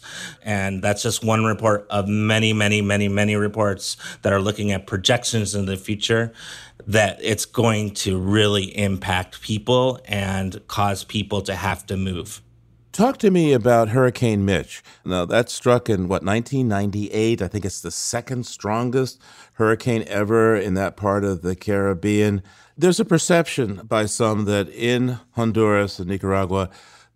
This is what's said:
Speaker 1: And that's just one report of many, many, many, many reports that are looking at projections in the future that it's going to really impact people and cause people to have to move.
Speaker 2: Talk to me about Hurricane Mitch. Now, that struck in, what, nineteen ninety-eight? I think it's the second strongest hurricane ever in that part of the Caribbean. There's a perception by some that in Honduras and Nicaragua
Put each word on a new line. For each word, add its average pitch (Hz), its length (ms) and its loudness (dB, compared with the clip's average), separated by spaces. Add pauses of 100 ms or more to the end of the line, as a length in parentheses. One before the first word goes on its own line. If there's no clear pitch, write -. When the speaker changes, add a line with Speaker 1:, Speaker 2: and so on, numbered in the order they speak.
(420)
Speaker 1:
And 98 400 -2
that's 104 220 0
just 117 200 -2
one 110 220 2
report 107 460 0
of 101 160 0
many, 107 440 2
many, 107 300 2
many, 101 260 0
many 104 280 2
reports 104 600 -2 (280)
that 101 100 2
are 98 80 4
looking 104 300 -2
at 95 160 -4
projections 104 640 -2
in 101 140 -2
the 95 100 -4
future 113 560 -2 (540)
that 101 340 2
it's 107 240 -2
going 107 460 0
to 95 260 -2
really 101 580 2
impact 95 680 -2
people 127 640 0
and 95 640 -4
cause 101 360 -2
people 104 400 -4
to 98 100 -6
have 92 320 -4
to 98 100 -6
move. 95 460 -6 (500)
Speaker 2:
Talk 254 280 2
to 202 120 4
me 160 220 4
about 117 360 4
Hurricane 120 540 2
Mitch. 92 400 -2 (220)
Now, 90 180 -2
that 110 260 0
struck 123 400 0
in, 92 200 0
what, 85 140 -2
nineteen 120 440 -2
ninety-eight? 104 760 0
I 92 60 -2
think 101 160 -6
it's 95 160 -8
the 85 100 -10
second 120 560 -6
strongest 117 720 -2 (360)
hurricane 113 540 2
ever 107 500 4
in 95 160 -2
that 95 240 -2
part 101 260 0
of 95 180 -2
the 90 140 -2
Caribbean. 101 880 0 (340)
There's 175 220 4
a 226 60 0
perception 156 800 2
by 110 220 0
some 107 360 0
that 101 240 0
in 123 520 0 (120)
Honduras 104 680 2
and 90 100 -6
Nicaragua 95 600 0 (460)